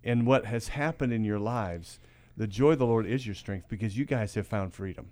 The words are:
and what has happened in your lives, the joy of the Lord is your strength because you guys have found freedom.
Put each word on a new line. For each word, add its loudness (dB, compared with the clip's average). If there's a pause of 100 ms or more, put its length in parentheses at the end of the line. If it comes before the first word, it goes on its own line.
and 2
what 6
has -4
happened -2
in 0
your 0
lives, -4 (380)
the -2
joy 6
of 2
the 4
Lord 4
is -2
your -6
strength -8
because -4
you 0
guys -2
have -2
found -4
freedom. -10